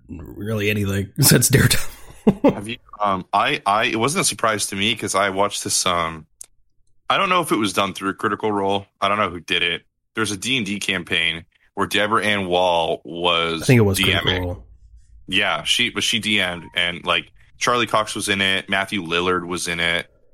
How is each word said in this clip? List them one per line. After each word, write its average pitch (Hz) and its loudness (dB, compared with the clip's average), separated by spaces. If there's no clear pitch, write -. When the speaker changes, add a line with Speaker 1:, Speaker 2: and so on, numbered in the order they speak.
Speaker 1:
really 104 -4
anything 98 0
<laughs> - -2
since 131 6
Daredevil. 123 4
<laughs> 269 6
Speaker 2:
Have 104 -10
you, 120 -8
um, 98 0
I, 120 2
I, 104 4
it 123 0
wasn't 143 2
a 143 0
surprise 107 0
to - -8
me 104 0
'cause 101 -4
I 98 4
watched 98 -2
this, - -2
um, 82 -2
I 131 2
don't 190 0
know 180 2
if 151 -6
it 135 2
was 104 -2
done 98 0
through 95 -4
Critical 107 -2
Role. 98 0
I 101 2
don't 101 0
know 104 0
who 90 -10
did 85 -2
it. 85 -2
There's 110 -2
a 104 -4
D 120 -4
and 113 -2
D 98 -6
campaign 85 -2
where 98 -2
Deborah 101 0
Ann 101 0
Wall 87 2
was 85 -2
Speaker 1:
I - -8
think 127 6
it - 6
was 98 4
Speaker 2:
D 95 0
Ming. 87 2
Speaker 1:
Critical 90 -2
Role. 90 -12
Speaker 2:
Yeah, 92 -2
she, 120 0
but 101 -4
she - 0
D 104 0
M'd 87 -2
and, 87 -2
like, 87 -2
Charlie 120 0
Cox 107 0
was 104 -4
in 98 0
it. 95 0
Matthew 98 -2
Lillard 87 0
was 85 -6
in 85 -4
it, 85 -2